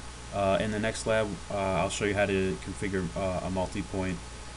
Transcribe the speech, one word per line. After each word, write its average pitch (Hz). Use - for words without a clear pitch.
Uh, 98
in 110
the 104
next 110
lab, 110
uh, -
I'll 95
show 107
you 101
how 101
to 95
configure, 95
uh, 92
a 92
multi-point, 92